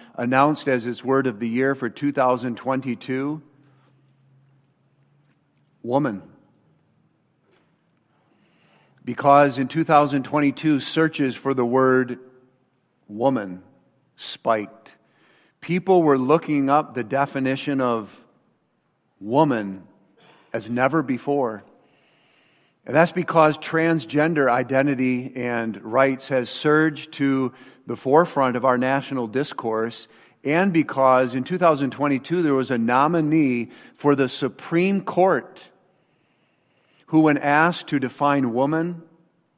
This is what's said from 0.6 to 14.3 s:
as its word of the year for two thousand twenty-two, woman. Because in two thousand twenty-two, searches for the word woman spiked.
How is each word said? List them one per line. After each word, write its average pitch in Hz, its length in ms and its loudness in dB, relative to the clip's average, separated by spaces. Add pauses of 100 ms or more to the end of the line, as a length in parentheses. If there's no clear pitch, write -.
as 123 220 -2
its 117 160 -10
word 135 240 0
of 107 100 -6
the 117 100 -4
year 131 280 -2
for 127 120 -6
two 143 220 -6
thousand 127 460 0
twenty-two, 135 840 -6 (2500)
woman. 120 360 -2 (2750)
Because 139 520 4
in 131 120 -2
two 160 160 -2
thousand 147 400 2
twenty-two, 147 560 0
searches 151 560 -2
for 139 180 -4
the 127 100 0
word 127 540 2 (880)
woman 104 560 -2 (540)
spiked. - 800 -6 (640)